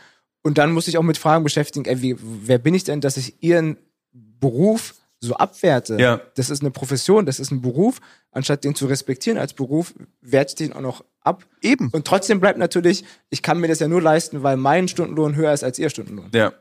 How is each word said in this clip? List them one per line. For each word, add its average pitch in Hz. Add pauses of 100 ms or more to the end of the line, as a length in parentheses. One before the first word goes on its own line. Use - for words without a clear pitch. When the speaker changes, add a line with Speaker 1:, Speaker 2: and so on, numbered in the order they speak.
(440)
Speaker 1:
Und 151
dann 151
musst 165
du 180
dich 175
auch 160
mit 160
Fragen 160
beschäftigen, 147
ey, 127
wie, 127
wer 113
bin 147
ich 180
denn, 147
dass 135
ich 127
ihren 160 (640)
Beruf 151 (240)
so 117
abwerte? 123
Speaker 2:
Ja. 123 (140)
Speaker 1:
Das 131
ist 143
eine 143
Profession, 170
das 135
ist -
ein 131
Beruf. 147 (320)
Anstatt 143
den 143
zu 139
respektieren 139
als 135
Beruf, 143 (280)
werte 135
ich -
den 156
auch 143
noch 127 (180)
ab. - (160)
Speaker 2:
Eben. 208
Speaker 1:
Und 151
trotzdem 196
bleibt 185
natürlich, 175 (240)
ich -
kann 165
mir 170
das 160
ja 151
nur 170
leisten, 156
weil 135
mein 156
Stundenlohn 156
höher 151
ist 139
als 127
ihr 160
Stundenlohn. 101
Speaker 2:
Ja. 110